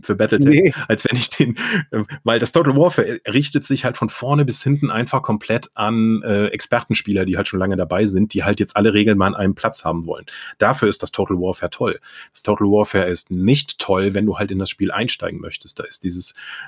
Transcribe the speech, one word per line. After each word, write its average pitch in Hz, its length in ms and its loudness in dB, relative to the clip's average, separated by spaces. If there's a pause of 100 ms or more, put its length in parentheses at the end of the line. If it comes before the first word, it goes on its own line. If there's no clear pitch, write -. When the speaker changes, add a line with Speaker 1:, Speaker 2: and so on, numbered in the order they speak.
Speaker 1:
für - 120 -2
Battletech, 135 480 6
Speaker 2:
Nee. 170 120 4 (140)
Speaker 1:
als - 180 0
wenn 127 100 0
ich 123 140 -2
den, 123 260 0 (340)
äh, 107 140 -2 (180)
weil 117 160 2
das 113 140 0
Total 147 240 4
Warfare 143 500 2
richtet 139 380 0
sich 135 220 -2
halt 123 100 -2
von 113 140 -2
vorne 143 340 0
bis 127 180 -2
hinten 143 280 2
einfach 117 320 -2
komplett 110 520 -2
an, 110 480 0
äh, 104 260 0
Expertenspieler, 104 760 -2
die 92 140 0
halt 101 100 -4
schon 98 100 -4
lange 95 180 0
dabei 90 280 0
sind, 101 300 0
die 98 100 -2
halt 101 160 0
jetzt - 160 -2
alle 104 160 4
Regeln 104 240 4
mal 95 120 4
an 101 60 -2
einem 98 200 0
Platz - 320 -4
haben 82 180 -2
wollen. 78 220 -10 (320)
Dafür 110 320 2
ist - 120 -4
das 92 100 -8
Total 95 260 -2
Warfare 90 320 -4
toll. - 280 -4 (340)
Das - 100 -10
Total 104 240 0
Warfare 101 420 2
ist 87 220 -4
nicht 104 480 0
toll, 98 340 0
wenn 101 140 0
du 95 100 0
halt 101 140 -4
in 98 80 -2
das 95 100 -2
Spiel 95 240 -4
einsteigen - 480 -6
möchtest. - 380 -12
Da - 60 -10
ist - 200 -12
dieses 90 300 -8 (340)